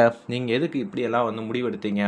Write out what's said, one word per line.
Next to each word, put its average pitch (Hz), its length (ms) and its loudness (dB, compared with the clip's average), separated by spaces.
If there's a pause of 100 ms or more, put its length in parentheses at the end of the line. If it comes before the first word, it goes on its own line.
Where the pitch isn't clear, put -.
(260)
நீங்க 123 260 -2
எதுக்கு 143 260 0
இப்படியெல்லாம் 117 480 0
வந்து 113 160 -4
முடிவெடுத்தீங்க? 107 640 -2